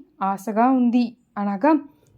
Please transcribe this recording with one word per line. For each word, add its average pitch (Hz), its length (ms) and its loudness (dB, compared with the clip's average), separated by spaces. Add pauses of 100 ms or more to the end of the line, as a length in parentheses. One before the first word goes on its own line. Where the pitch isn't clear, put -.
(220)
ఆశగా 202 480 0
ఉంది" 247 460 0 (220)
అనగా, 202 420 0 (380)